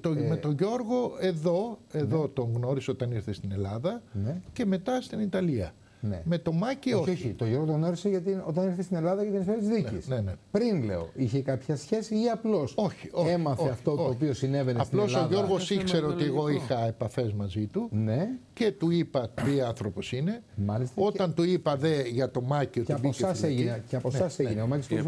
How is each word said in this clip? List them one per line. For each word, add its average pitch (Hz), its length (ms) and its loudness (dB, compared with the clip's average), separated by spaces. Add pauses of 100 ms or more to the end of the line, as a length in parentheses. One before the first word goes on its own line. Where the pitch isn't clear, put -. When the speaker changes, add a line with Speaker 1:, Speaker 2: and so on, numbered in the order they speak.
Speaker 1:
το, 170 100 0
Speaker 2:
ε, 147 160 0
Speaker 1:
με 160 80 2
τον 151 240 0
Γιώργο 240 600 0
εδώ, 180 600 0 (120)
εδώ 151 300 0
Speaker 2:
Ναι. 139 60 0
Speaker 1:
τον 117 280 -2
γνώρισε 127 360 -2
όταν 120 200 -2
ήρθε 107 220 -4
στην 98 180 -6
Ελλάδα 117 500 -2 (220)
Speaker 2:
Ναι. 165 180 -4 (120)
Speaker 1:
και 240 120 -2
μετά 196 360 0
στην - 180 -8
Ιταλία. 170 540 0 (360)
Speaker 2:
Ναι. 87 160 -4
Speaker 1:
Με 170 120 0
το 165 140 -2
Μάκη, 247 420 0
Speaker 2:
Όχι, 190 80 4
Speaker 1:
όχι. 180 100 0
Speaker 2:
όχι. 123 220 -2
Το 120 120 -2
Γιώργο 131 200 2
τον 156 100 2
γνώρισε 170 340 0
γιατί, 190 360 0
όταν 175 220 0
ήρθε 180 140 -2
στην 180 160 -2
Ελλάδα 180 260 0
για 208 80 -2
την 196 80 0
ιστορία 202 200 0
της 208 100 0
Speaker 1:
Ναι, 233 60 2
Speaker 2:
δίκης. 110 320 -2
Speaker 1:
ναι, 127 140 0
ναι. 95 120 -2 (180)
Speaker 2:
Πριν, 208 320 2
λέω, 87 320 -2
είχε 135 260 0
κάποια 139 340 -2
σχέση 214 400 -2
ή 226 180 2
απλώς 214 440 0
Speaker 1:
Όχι, - 340 -2
όχι, 165 180 2
Speaker 2:
έμαθε 165 320 2
Speaker 1:
όχι, 135 100 2
Speaker 2:
αυτό 147 240 -2
το 160 60 0
Speaker 1:
όχι. 131 100 2
Speaker 2:
οποίο 135 220 0
συνέβαινε 131 500 0
στην 143 140 0
Speaker 1:
Απλώς 208 160 4
ο - 40 4
Speaker 2:
Ελλάδα; 170 180 2
Speaker 1:
Γιώργος 190 320 2
Speaker 3:
Θέμα 196 140 2
Speaker 1:
ήξερε 175 240 2
ότι 160 180 0
εγώ 147 260 2
Speaker 3:
ιδεολογικό. 143 140 0 (100)
Speaker 1:
είχα 117 140 2
επαφές 113 460 -2
μαζί 104 340 -2
του 226 240 -4
Speaker 2:
Ναι. 110 380 0 (240)
Speaker 1:
και 220 180 2
του 165 200 0
είπα 147 380 0
τι 143 320 2
άνθρωπος 104 500 -2
είναι. 180 300 -2 (140)
Speaker 2:
Μάλιστα. 107 460 0
Speaker 1:
Όταν 202 260 4
Speaker 2:
Και 160 60 0
Speaker 1:
του 170 100 4
είπα 170 320 4
δε 147 260 4
για 120 300 0
το 127 100 -2
Μάκη 131 380 0
ότι 113 80 0
Speaker 2:
και - 60 2
από 113 80 -2
Speaker 1:
μπήκε 135 220 0
Speaker 2:
εσάς 185 160 0
Speaker 1:
φυλακή. 131 220 2
Speaker 2:
έγινε, 120 260 -2
και - 80 -4
από 123 140 -2
Speaker 1:
Ναι, 139 80 -2
Speaker 2:
εσάς 180 200 0
Speaker 1:
ναι. 139 80 2
Speaker 2:
έγινε. 110 160 0
Ο 117 60 0
Μάκης 139 180 0
Speaker 3:
Η - 40 -16
Speaker 2:
Κουρίσος, 110 180 0